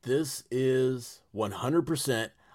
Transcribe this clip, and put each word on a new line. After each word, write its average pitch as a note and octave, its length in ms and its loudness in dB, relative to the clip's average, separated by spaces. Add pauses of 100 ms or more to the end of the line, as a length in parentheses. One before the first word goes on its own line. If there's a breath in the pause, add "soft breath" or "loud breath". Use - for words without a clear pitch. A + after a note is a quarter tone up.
This C3+ 460 -2
is B2+ 680 0 (120)
one G#2 200 -2
hundred C3 340 2
percent. C3 460 -2 (240 soft breath)